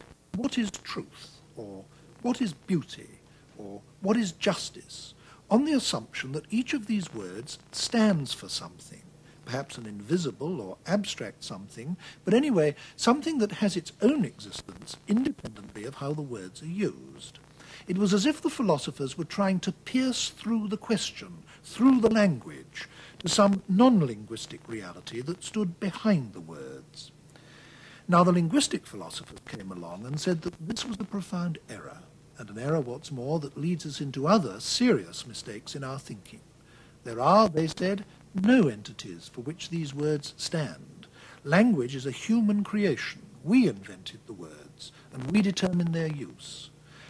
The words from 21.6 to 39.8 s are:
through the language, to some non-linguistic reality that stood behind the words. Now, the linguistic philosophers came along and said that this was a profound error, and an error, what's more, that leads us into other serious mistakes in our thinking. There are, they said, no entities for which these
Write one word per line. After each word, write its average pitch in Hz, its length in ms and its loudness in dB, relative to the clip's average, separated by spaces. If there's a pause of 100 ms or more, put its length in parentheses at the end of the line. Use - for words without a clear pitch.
through 254 360 6
the 220 140 6
language, 165 720 2 (300)
to 170 100 -4
some 202 400 6
non-linguistic 156 1000 4
reality 104 540 -10
that 165 200 -8
stood 196 380 -2
behind 175 520 2
the 90 80 -14
words. 67 720 -16 (960)
Now, 175 160 8
the 180 80 6
linguistic 175 560 2
philosophers - 640 -14
came 95 240 -12
along 90 340 -12
and 147 140 -6
said 175 220 0
that 180 180 -8
this 208 240 -6
was 214 160 -8
a 208 40 -6
profound 175 540 -6 (100)
error, 90 340 -14 (360)
and 110 100 -14
an 104 100 -12
error, 151 220 0
what's 127 320 -8
more, 135 260 -4
that 143 200 -10
leads 165 260 -2
us 147 160 -8
into 139 260 -4
other 143 340 4
serious 165 640 2
mistakes 110 480 -12
in 139 100 -8
our 131 140 -8
thinking. - 420 -16 (640)
There 117 160 -6
are, 190 300 8
they 156 160 2
said, 190 400 -2 (280)
no 202 320 6
entities 104 640 -8
for 123 120 -12
which 156 260 -10
these 160 240 -4